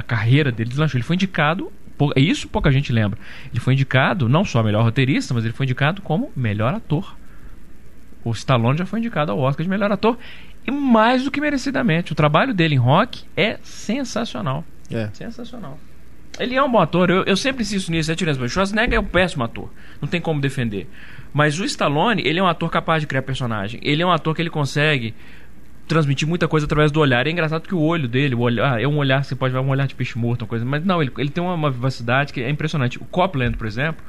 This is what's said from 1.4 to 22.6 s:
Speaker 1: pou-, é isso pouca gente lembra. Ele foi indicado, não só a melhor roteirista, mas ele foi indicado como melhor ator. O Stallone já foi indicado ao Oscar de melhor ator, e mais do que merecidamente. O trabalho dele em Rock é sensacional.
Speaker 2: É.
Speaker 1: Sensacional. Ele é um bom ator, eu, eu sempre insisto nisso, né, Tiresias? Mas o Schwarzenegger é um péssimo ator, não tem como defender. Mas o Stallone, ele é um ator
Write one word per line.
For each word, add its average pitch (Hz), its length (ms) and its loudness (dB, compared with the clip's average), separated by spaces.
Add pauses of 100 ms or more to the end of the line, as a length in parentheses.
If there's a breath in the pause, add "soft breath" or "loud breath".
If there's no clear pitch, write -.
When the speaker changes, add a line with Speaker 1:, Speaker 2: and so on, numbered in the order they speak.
Speaker 1:
pou-, 143 180 2
é 135 60 6
isso 196 260 2
pouca 202 240 2
gente 135 220 2
lembra. 107 260 2 (320 loud breath)
Ele 120 80 -4
foi 127 140 2
indicado, 135 560 2
não 156 160 4
só - 140 0
a 113 40 4
melhor 107 220 4
roteirista, 135 480 2
mas 117 140 0
ele 110 80 -4
foi 139 100 -2
indicado 139 380 0
como 220 340 -2
melhor 110 380 0
ator. 190 420 -4 (1080 loud breath)
O 117 100 -2
Stallone 123 440 2
já 180 80 -2
foi 202 140 -4
indicado 202 340 -2
ao 196 60 -2
Oscar 139 260 0
de 185 60 -2
melhor 202 200 0
ator, 220 280 2 (480 loud breath)
e - 40 -4
mais 254 540 4
do 285 60 -2
que 285 100 -4
merecidamente. 262 720 0
O - 20 -4
trabalho 165 380 4
dele 165 220 2
em 131 40 6
Rock 147 440 4 (120)
é 208 280 0
sensacional. 220 1000 -4 (280)
Speaker 2:
É. 110 240 -4
Speaker 1:
Sensacional. - 640 -12 (600)
Ele 247 160 -2
é 262 80 4
um 285 80 2
bom 226 100 6
ator, 175 280 4
eu, 180 160 4
eu 196 120 2
sempre 262 260 0
insisto 196 280 -2
nisso, 165 200 0
né, 165 40 2
Tiresias? 160 240 0
Mas 120 120 -2
o - 20 -6
Schwarzenegger 214 460 2
é - 20 0
um 202 40 0
péssimo 170 380 0
ator, 110 280 -6 (320 loud breath)
não 147 40 -4
tem 170 140 -2
como 160 180 0
defender. 120 480 -2 (460 loud breath)
Mas 147 260 4
o 196 60 -2
Stallone, 185 600 2
ele 156 120 2
é 196 40 2
um 190 40 4
ator 165 220 0